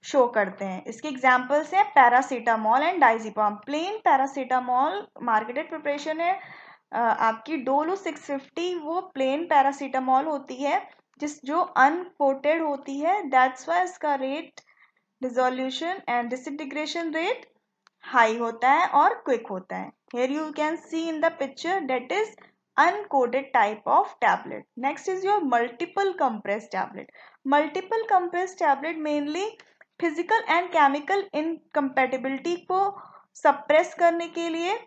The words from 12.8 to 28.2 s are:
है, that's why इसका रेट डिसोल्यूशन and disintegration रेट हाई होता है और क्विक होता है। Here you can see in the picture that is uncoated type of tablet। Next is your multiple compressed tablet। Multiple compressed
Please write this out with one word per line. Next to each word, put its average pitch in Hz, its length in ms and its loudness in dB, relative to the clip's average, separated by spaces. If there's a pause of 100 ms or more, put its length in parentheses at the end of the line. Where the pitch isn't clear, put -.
है, 370 220 0
that's 262 460 2
why 349 140 2
इसका 311 320 -4
रेट 277 460 -6 (600)
डिसोल्यूशन 262 760 -2 (100)
and 240 240 -2
disintegration 294 800 -8
रेट 349 380 -4 (500)
हाई 226 360 2
होता 233 320 0
है 330 160 4
और 339 280 4
क्विक 233 320 -2
होता 185 300 -8
है। 190 160 -10 (240)
Here 254 200 0
you 311 120 -4
can 302 280 -4
see 330 360 -6
in 311 80 -6
the 330 100 2 (120)
picture 320 480 -4
that 262 220 -4
is 427 140 0 (540)
uncoated 277 640 2 (120)
type 214 320 2
of 294 180 4 (180)
tablet। - 380 0 (180)
Next 277 280 -4
is 381 160 -4
your 403 160 2
multiple 285 720 -2 (100)
compressed 214 520 -4
tablet। 190 320 -6 (420)
Multiple 320 640 0
compressed 359 460 0